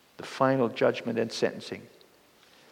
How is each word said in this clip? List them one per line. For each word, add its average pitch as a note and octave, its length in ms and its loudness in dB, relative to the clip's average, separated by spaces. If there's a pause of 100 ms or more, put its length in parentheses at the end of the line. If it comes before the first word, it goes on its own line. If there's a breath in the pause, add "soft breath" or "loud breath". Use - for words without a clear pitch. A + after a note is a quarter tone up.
(180)
The - 60 -12
final C3 440 2
judgment A#2+ 500 0
and A#2 140 0
sentencing. - 480 -4 (920 soft breath)